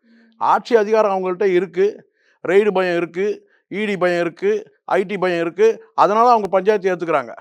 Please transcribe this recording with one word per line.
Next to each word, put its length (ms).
ஆட்சி 400
அதிகாரம் 360
அவங்கள்ட்ட 300
இருக்கு, 640
ரெய்டு 240
பயம் 240
இருக்கு, 520
இ 160
டி 100
பயம் 240
இருக்கு, 520
ஐ 200
டி 140
பயம் 220
இருக்கு, 440
அதனால 360
அவங்க 300
பஞ்சாயத்தை 40
ஏத்துக்கிறாங்க. 760